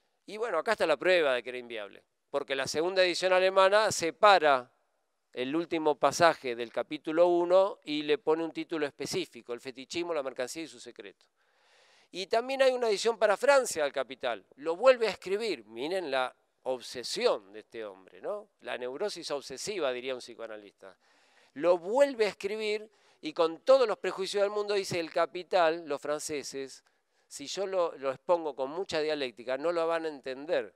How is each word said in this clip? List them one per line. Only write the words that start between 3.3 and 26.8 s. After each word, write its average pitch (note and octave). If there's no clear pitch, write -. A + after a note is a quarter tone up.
alemana F#3+
separa D#3+
el B2+
último D#3+
pasaje C#3
del A#2
capítulo D#3
uno F3
y D3+
le D3
pone D#3+
un D#3+
título D#3+
específico, C3+
El A#2+
fetichismo, C3+
la D3
mercancía B2+
y D3+
su A#2+
secreto. G#2
Y F#3
también B3+
hay C4
una B3
edición G#3+
para G3
Francia B3+
del C#3
Capital. B2
Lo D#3
vuelve A#3
a G3
escribir. F#3
Miren D3
la C3
obsesión B2+
de G#2+
este A2
hombre, F#2+
¿no? G3+
La A#2+
neurosis D3
obsesiva, C#3+
diría B2+
un B2
psicoanalista. G#2+
Lo F3
vuelve A3+
a G3
escribir G#3+
y D#3
con E3
todos C4
los G3
prejuicios F#3+
del G3+
mundo G#3
dice, F#3+
"El D#3+
Capital, E3+
los C#3+
franceses, C#3